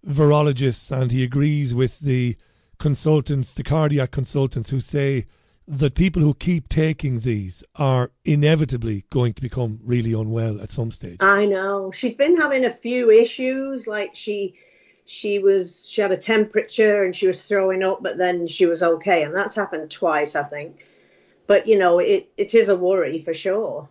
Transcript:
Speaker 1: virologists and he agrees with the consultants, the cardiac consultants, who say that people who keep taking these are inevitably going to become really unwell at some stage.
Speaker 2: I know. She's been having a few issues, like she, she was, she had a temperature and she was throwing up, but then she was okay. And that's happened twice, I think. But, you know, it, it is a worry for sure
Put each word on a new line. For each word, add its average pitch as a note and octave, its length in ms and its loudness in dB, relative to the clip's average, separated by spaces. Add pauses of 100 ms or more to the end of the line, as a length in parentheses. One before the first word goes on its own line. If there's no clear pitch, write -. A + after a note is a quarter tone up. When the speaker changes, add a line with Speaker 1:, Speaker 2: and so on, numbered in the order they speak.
Speaker 1:
virologists D3 840 2
and C3 220 -2
he C3 100 0
agrees C#3 520 0
with B2+ 260 -2
the B2+ 360 -2 (420)
consultants, D3 760 0
the B2+ 80 -8
cardiac D3 480 0
consultants, C3 600 -4
who C3+ 100 -2
say C#3 460 -2 (420)
that C#3 260 -2
people F3 260 2
who D3+ 140 4
keep E3+ 340 -2
taking D#3 500 0
these G#2+ 440 -4 (140)
are C3 340 0 (140)
inevitably D3 840 0
going A#2+ 240 0
to - 80 -12
become A#2 420 -6
really A#2+ 280 0
unwell A2 480 -2
at G#2+ 100 -12
some A2+ 200 -4
stage. G#2 300 -12
Speaker 2:
I G3+ 260 4
know. G3 460 -2
She's A#3+ 220 -6
been D#4+ 220 4
having C#4 280 2
a A#3 60 0
few A#3+ 400 0
issues, B3+ 760 2
like G#3 280 -6
she, G3+ 400 -6 (500)
she G3+ 340 -6
was, F#3+ 500 0
she - 120 -4
had G3 120 0
a F3+ 40 0
temperature G#3+ 880 2
and F3+ 100 -2
she F#3+ 120 0
was F#3 180 0
throwing F#3+ 380 0
up, F#3+ 200 -2
but E3+ 160 -6
then F3+ 300 0
she F3 180 2
was E3+ 160 0
okay. E3+ 400 2
And D3+ 140 -4
that's - 180 -2
happened E3+ 360 -6
twice, D3+ 440 -2
I C#3+ 100 -2
think. D3 420 -14 (600)
But, G3 200 4
you G#3+ 120 6
know, F3 200 4
it, - 380 0
it G3+ 180 -4
is G#3 160 6
a F#3+ 60 6
worry F3+ 420 0
for D#3+ 160 -6
sure E3 560 -4